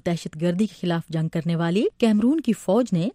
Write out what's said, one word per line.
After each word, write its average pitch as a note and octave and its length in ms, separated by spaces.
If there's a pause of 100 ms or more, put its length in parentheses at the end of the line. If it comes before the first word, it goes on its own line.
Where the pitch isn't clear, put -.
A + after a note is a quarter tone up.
دہشت E3 360
گردی F3 240
کے - 160
خلاف E3+ 280
جنگ D#3+ 180
کرنے E3 280
والی E3+ 300 (120)
کیمرون A#3 420
کی A#3+ 140
فوج A3 380
نے F3 240